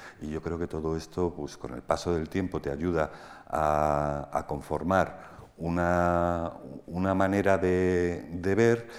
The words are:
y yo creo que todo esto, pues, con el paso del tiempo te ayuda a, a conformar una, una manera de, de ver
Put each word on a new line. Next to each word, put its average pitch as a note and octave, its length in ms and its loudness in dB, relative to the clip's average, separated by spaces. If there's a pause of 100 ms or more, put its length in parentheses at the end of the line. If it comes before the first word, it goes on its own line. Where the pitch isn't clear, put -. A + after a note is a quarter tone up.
(220)
y D2+ 80 -8
yo D#2 120 -4
creo E2 180 -4
que E2+ 80 -2
todo D#2 300 -2
esto, E2+ 380 -2
pues, D2 220 -8
con B1 160 -10
el B1 80 -10
paso D#2 320 0
del D#2+ 160 -2
tiempo F2+ 320 -2
te C#2+ 80 -4
ayuda D#2 420 0 (360)
a, D2 840 2
a - 140 -2
conformar D#2+ 920 -2 (180)
una, F2 920 2 (360)
una F#2+ 280 0
manera F#2+ 420 4
de, F2+ 760 2
de F#2 220 0
ver A#2 320 4 (120)